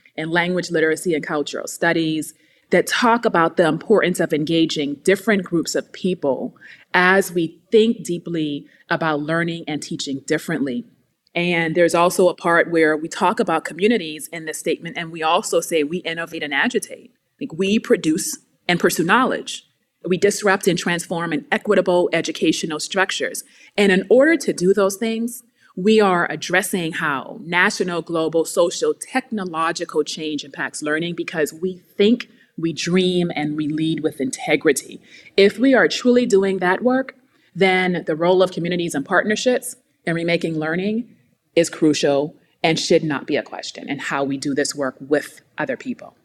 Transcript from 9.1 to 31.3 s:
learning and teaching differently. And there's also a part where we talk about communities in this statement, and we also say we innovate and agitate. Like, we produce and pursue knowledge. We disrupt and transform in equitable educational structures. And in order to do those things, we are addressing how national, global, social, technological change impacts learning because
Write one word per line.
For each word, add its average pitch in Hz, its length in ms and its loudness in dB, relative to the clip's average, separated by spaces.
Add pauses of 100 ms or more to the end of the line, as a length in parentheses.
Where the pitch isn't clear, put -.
learning 165 480 -4
and 147 140 -6
teaching 139 460 -8
differently. 139 580 -4 (480)
And 170 420 0
there's 175 200 4
also 175 320 4
a 165 80 0
part 170 340 2
where 160 260 4
we 156 120 -6
talk 190 320 0
about 170 260 -2
communities 165 680 -2
in 165 140 -12
this 151 140 -8
statement, 165 380 -4
and 165 140 -8
we 165 120 -8
also 175 360 2
say 165 240 0
we 156 160 -4
innovate 165 440 -8
and 147 100 -6
agitate. - 580 -2 (280)
Like, 151 140 -10
we 196 260 0
produce - 580 0 (300)
and 175 120 2
pursue 175 240 2
knowledge. 196 600 0 (380)
We 180 140 -2
disrupt 202 500 0
and 175 120 2
transform 170 520 -4
in 147 200 -4
equitable 180 600 2
educational 160 680 -2
structures. - 640 -4 (340)
And 202 140 4
in 185 180 2
order 277 260 6
to - 160 -2
do 180 220 2
those 196 220 0
things, 226 480 -6 (320)
we 214 260 4
are 180 280 2
addressing 175 640 -2
how 151 500 -6
national, 180 580 0
global, 160 420 0
social, 165 500 0
technological 170 1080 -4
change 156 400 -6
impacts 139 380 -8
learning 156 340 -2
because 165 380 -2